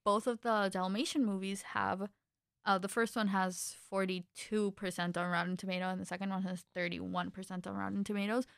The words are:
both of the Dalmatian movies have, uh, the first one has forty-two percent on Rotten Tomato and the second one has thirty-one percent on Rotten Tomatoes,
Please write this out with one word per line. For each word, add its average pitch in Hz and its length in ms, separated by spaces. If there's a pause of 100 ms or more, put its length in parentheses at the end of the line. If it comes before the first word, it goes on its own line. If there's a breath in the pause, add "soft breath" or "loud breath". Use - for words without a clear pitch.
both 208 220
of 240 160
the 214 300
Dalmatian 202 520
movies 196 380
have, 196 460 (560)
uh, 196 140
the 190 100
first 226 260
one 214 140
has 185 480 (120)
forty-two 190 840
percent 180 440
on 175 140
Rotten 175 260
Tomato 185 320
and 185 120
the 190 40
second 190 260
one 190 120
has 180 220 (100)
thirty-one 175 560
percent 185 380
on 196 80
Rotten 196 260
Tomatoes, 208 440 (120 soft breath)